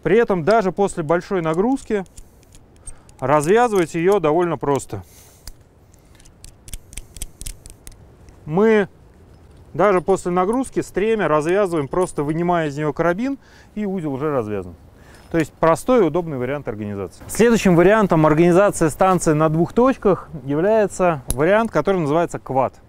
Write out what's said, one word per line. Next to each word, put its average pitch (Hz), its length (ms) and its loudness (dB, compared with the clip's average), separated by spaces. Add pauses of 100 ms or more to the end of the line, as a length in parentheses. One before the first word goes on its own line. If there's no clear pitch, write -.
При 175 160 2
этом 202 280 0
даже 196 260 2
после 185 320 -4
большой 175 380 -2
нагрузки 196 640 -2 (1120)
развязывать 175 760 2
ее 185 240 2
довольно 160 380 0
просто. 131 460 -4 (3500)
Мы 202 420 2 (840)
даже 180 280 2
после 185 300 -2
нагрузки 190 480 -2
стремя 208 480 -2
развязываем, 160 600 0
просто 175 360 -4
вынимая 165 460 -2
из 139 80 -8
нее 151 160 -4
карабин, 190 440 -2 (380)
и 214 100 -6
узел 175 280 -6
уже 147 180 -4
развязан. 104 420 -6 (580)
То 170 60 -2
есть 160 140 -2
простой 170 480 0
и 202 40 4
удобный 160 340 -2
вариант 131 320 -6
организации. 104 580 -8
Следующим 208 480 2
вариантом 185 500 4
организации 170 640 4
станции 175 460 2
на 156 160 2
двух 160 240 0
точках 233 560 0 (160)
является 175 760 0 (120)
вариант, 196 380 2
который 180 280 0
называется 156 400 -2
квад. 131 340 -2 (160)